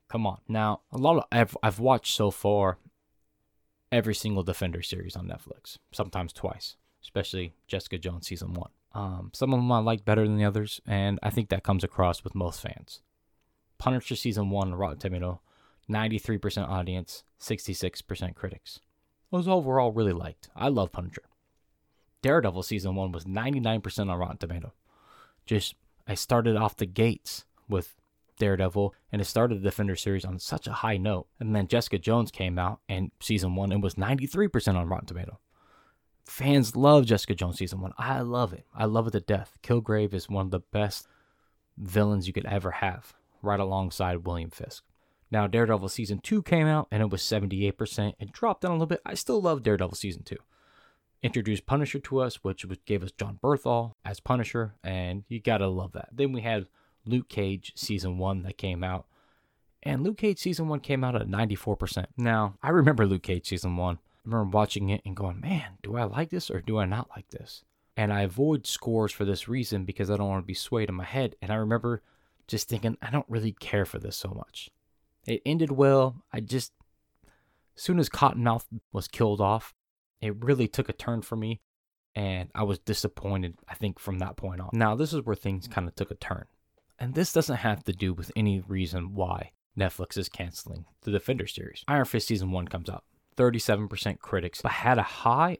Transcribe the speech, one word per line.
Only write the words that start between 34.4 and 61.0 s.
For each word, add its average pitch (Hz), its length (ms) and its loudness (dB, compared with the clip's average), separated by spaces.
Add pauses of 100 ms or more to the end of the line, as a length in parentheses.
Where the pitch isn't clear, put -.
percent 104 280 2
on 87 120 0
Rotten 90 180 -4
Tomato. 87 320 -10 (880)
Fans 131 500 4
love 143 300 10
Jessica 107 280 4
Jones 90 220 -2
season 92 240 -4
one. 95 160 -6
I 127 240 -2
love 120 320 0
it. - 220 -16
I 107 100 0
love 113 220 2
it 110 60 -2
to 104 80 2
death. 101 420 -2
Kilgrave 107 500 2
is 92 160 -4
one 98 180 0
of 95 40 -4
the 92 100 0
best 104 460 -2 (720)
villains 101 480 2
you 92 80 -6
could - 100 -2
ever 95 280 -2
have, - 420 -4 (260)
right 101 200 2
alongside 92 640 0
William 85 240 -4
Fisk. - 340 -14 (460)
Now, 107 160 2
Daredevil 107 440 4
season 104 300 -4
two 214 220 2
came 160 240 4
out, 156 240 2
and 107 120 2
it 107 80 2
was 92 120 -2
seventy-eight 101 540 0
percent. 104 420 -2
It 98 140 -12
dropped - 300 0
down 180 100 2
a - 20 2
little 160 120 2
bit. 165 180 -2
I - 100 -6
still 220 260 0
love 160 220 2
Daredevil 95 320 2
season - 280 -6
two. - 160 -10 (840)
Introduced 110 440 -2
Punisher 143 320 0
to 131 220 -2
us, 127 160 -2
which - 260 -6
w-, 92 240 -8
gave 101 160 0
us 95 80 -8
Jon 101 320 -8
Bernthal 120 500 2 (120)
as 104 160 -8
Punisher, 117 600 0
and 92 460 -4
you 117 120 -8
gotta 104 260 2
love 92 260 -2
that. 92 200 -10
Then 135 200 0
we 120 100 -4
had 110 260 0 (360)
Luke 120 240 0
Cage 98 460 -2
season 92 440 -4
one 95 260 0
that 95 120 -8
came 92 260 -4
out, 92 220 -4 (800)
and 143 200 -2
Luke 202 140 -2
Cage 208 220 0
season 165 300 -2
one 147 120 -2
came 131 240 0